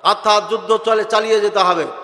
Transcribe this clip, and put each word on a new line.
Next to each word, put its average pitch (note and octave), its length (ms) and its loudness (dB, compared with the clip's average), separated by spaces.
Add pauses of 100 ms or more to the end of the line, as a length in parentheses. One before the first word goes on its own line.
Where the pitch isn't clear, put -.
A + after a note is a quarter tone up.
অর্থাৎ G#3 460 2
যুদ্ধ A3 280 -2
চলে, A3 280 0
চালিয়ে A3 360 0
যেতে G3+ 180 0
হবে। F3+ 260 2 (180)